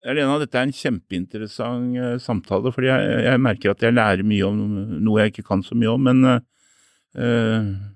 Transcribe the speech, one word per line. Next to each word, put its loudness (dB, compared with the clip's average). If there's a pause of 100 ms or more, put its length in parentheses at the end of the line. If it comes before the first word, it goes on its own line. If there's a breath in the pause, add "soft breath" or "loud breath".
Lena, 0
dette -6
er 0
en 0
kjempeinteressant, -6
eh, -4
samtale, -2
fordi -2
jeg, 2
jeg 2
merker 0
at -4
jeg 4
lærer 2
mye 2
om -4
noe 2
jeg 2
ikke -16
kan 0
så -12
mye 2
om, 0
men, 6
eh, 4 (760)
eh, 0 (220)